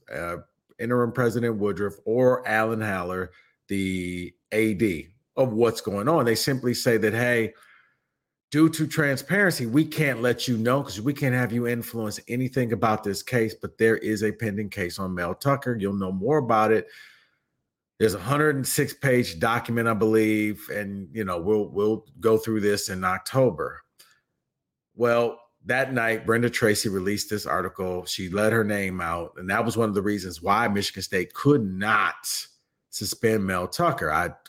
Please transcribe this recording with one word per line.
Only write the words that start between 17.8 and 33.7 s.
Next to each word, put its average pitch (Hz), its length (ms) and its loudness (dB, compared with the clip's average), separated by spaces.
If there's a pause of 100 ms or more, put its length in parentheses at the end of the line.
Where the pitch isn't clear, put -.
There's 107 160 4
a 101 40 -6
hundred 143 380 2
and 127 100 -4
six - 260 -2
page 123 460 0
document, 117 500 0
I 113 60 2
believe, 107 760 2
and, 98 440 -8
you 110 100 -4
know, 90 160 -4
we'll, 101 280 2
we'll 107 360 0 (160)
go 110 160 4
through 110 240 0
this 101 300 0
in 92 140 -6
October." 92 760 0 (1120)
Well, 117 440 2 (260)
that 131 300 -2
night, 113 320 0
Brenda 120 240 2
Tracy 107 380 2
released 98 420 -2
this 104 160 -6
article. 92 580 -4
She 95 240 -8
let 104 240 2
her 113 120 2
name 98 360 -2
out, 85 360 -6
and 92 120 -10
that 110 160 0
was 110 120 -4
one 113 120 0
of 101 60 -4
the 101 80 0
reasons 92 400 -4
why 101 260 2
Michigan 101 340 -4
State 92 300 -4
could 143 320 2
not 98 640 -2 (640)
suspend 107 560 -2
Mel 90 220 -2
Tucker. 151 420 -2